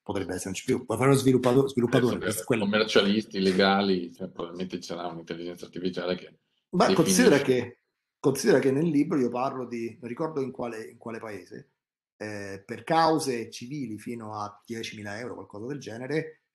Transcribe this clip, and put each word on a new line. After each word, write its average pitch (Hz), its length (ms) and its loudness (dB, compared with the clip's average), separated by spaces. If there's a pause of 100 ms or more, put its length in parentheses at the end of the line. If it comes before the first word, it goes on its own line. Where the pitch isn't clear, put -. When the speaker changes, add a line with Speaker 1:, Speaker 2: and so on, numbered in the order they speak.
Speaker 1:
potrebbe 95 320 -6
esserci 92 300 -8
più. 123 220 0
Puoi 110 120 -4
fare 127 120 4
uno 135 100 6
sviluppatore, 127 480 4
sviluppatore, 120 480 2
Speaker 2:
Adesso 92 80 -6
Speaker 1:
questo - 180 -2
è - 40 -10
quello. 113 180 0
Speaker 2:
commercialisti, 104 800 2
legali, 95 720 4
cioè, 92 160 -12
probabilmente 90 500 -8
ci - 80 -14
sarà 87 200 -6
un'intelligenza 85 580 -10
artificiale 90 500 -4
che - 240 -14 (320)
Speaker 1:
Ma 185 220 4
considera 190 440 6
Speaker 2:
definisce. 127 260 2
Speaker 1:
che, - 140 -12 (420)
considera 139 400 4
che 131 120 2
nel 147 160 2
libro 147 320 2
io 123 100 2
parlo 127 380 -4
di, 113 320 -8
non 117 100 -12
ricordo 156 320 -6
in 123 100 -6
quale, 117 320 -10
in - 140 -18
quale 113 220 -12
paese, 110 520 -14 (460)
eh, 101 480 -10
per 107 180 -12
cause 156 680 0
civili 123 480 -10
fino 113 340 -10
a 104 320 -10
diecimila 107 540 -10
euro, 117 160 -10
qualcosa 104 320 -14
del 143 120 -8
genere, 135 640 -6 (120)